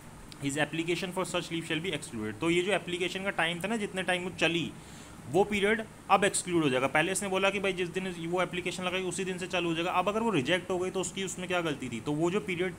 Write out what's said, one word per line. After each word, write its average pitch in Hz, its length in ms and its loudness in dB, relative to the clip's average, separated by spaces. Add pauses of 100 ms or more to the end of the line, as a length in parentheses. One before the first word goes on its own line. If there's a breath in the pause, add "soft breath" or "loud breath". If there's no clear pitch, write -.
(360)
his 139 200 -2
application 165 560 0
for 185 120 0
such 175 260 -2
leave 165 180 -4
shall 160 160 0
be 185 80 -2
excluded। 107 480 -4
तो 165 100 2
ये 175 120 4
जो 196 100 0
application 180 500 -2
का 196 80 -2
time 170 300 0
था 190 80 -4
ना, 233 80 -2
जितने 196 260 -4
time 180 220 0
वो 185 60 -4
चली, 165 420 0 (580 loud breath)
वो 180 140 6
period 214 400 2 (260)
अब 196 140 8
exclude 180 380 2
हो 147 80 6
जाएगा। 127 160 4
पहले 156 260 4
इसने 196 160 -2
बोला 190 220 4
कि 196 100 0
भाई 190 120 2
जिस 180 160 -2
दिन 185 200 -4 (200)
वो 180 140 2
application 175 420 -2
लगाई 180 180 0
उसी 185 220 -2
दिन 185 140 -4
से 185 80 -6
चालू 175 220 0
हो 165 60 2
जाएगा, 170 160 0
अब 180 180 4
अगर 208 120 2
वो 233 100 2
रिजेक्ट 175 400 2
हो 185 80 0
गई 180 120 0
तो 190 100 -2
उसकी, 175 240 -2
उसमें 180 240 -6
क्या 180 120 2
गलती 147 280 -2
थी, 113 120 -4
तो 147 120 -2
वो 160 180 2
जो 202 100 0
period 180 380 -2